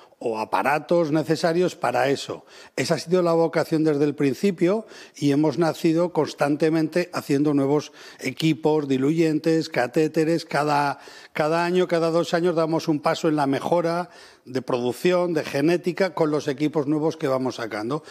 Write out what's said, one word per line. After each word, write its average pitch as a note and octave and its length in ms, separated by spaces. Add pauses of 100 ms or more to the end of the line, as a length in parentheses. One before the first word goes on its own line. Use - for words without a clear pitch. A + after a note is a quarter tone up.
(240)
o A2+ 140
aparatos C#3+ 720
necesarios E3 640
para B2 340
eso. G#2+ 380 (300)
Esa C#3 180
ha C3+ 40
sido F3 240
la E3+ 100
vocación D#3+ 500
desde D3+ 220
el D3 100
principio F3 720 (300)
y C#3+ 160
hemos C#3+ 260
nacido E3 540
constantemente D#3 1000
haciendo C#3+ 420
nuevos C#3 360 (300)
equipos, D3+ 640
diluyentes, D#3 840
catéteres. D#3 760
Cada, C#3+ 560 (320)
cada E3 320
año, F3+ 240
cada E3 240
dos E3+ 220
años F3 200
damos D#3+ 320
un D3+ 140
paso E3 260
en D#3 80
la C#3+ 140
mejora E3+ 640 (340)
de B2+ 180
producción, E3 720
de D3+ 80
genética, F3 720
con D#3 160
los D3 160
equipos D3+ 400
nuevos D3+ 300
que D#3 100
vamos C3 300
sacando. A#2 540